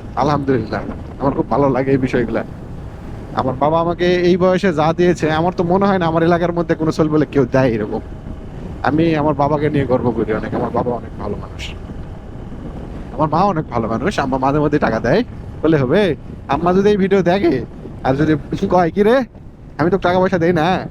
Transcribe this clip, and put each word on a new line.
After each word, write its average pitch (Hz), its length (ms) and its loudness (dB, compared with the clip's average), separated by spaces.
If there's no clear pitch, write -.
আলহামদুলিল্লাহ। 131 640 0
আমার 135 120 0
খুব - 180 -2
ভালো 135 200 2
লাগে 135 200 0
এই 139 60 4
বিষয়গুলা। 120 480 0
আমার 127 200 -2
বাবা 151 260 2
আমাকে 175 340 0
এই 180 220 4
বয়সে 185 360 2
যা 156 200 2
দিয়েছে, 165 380 2
আমার 160 260 0
তো 185 80 0
মনে 190 220 2
হয় 196 120 2
না 175 80 0
আমার 165 160 2
এলাকার 170 300 2
মধ্যে 170 220 0
কোনো 160 180 0
ছেলে 160 160 2
বলে 151 240 2
কেউ 135 200 4
দেয় 131 180 4
এরকম। 107 300 -2
আমি 156 340 2
আমার 147 180 2
বাবাকে 147 360 0
নিয়ে 143 160 0
গর্ব 120 240 2
করি 110 220 0
অনেক, 107 220 -4
আমার 117 160 -2
বাবা 120 200 -2
অনেক 110 300 -6
ভালো 104 160 -6
মানুষ, - 360 -10
আমার 151 140 0
মা 156 140 2
অনেক 185 280 0
ভালো 117 180 -2
মানুষ। 117 300 -2
আম্মা 135 200 0
মাঝে 139 200 2
মধ্যে 147 200 2
টাকা 113 220 0
দেয়, 147 240 2
বলে 156 140 4
হবে, 147 400 2
আম্মা 160 240 2
যদি 196 180 4
এই 208 60 4
ভিডিও 190 260 4
দেখে 180 420 2
আর 131 100 2
যদি 151 560 0
কয়, 180 200 4
"কি 190 120 2
রে, 240 200 4
আমি 160 120 2
তো 190 80 2
টাকা 180 200 2
পয়সা 185 200 2
দেই 165 140 2
না।" 160 380 0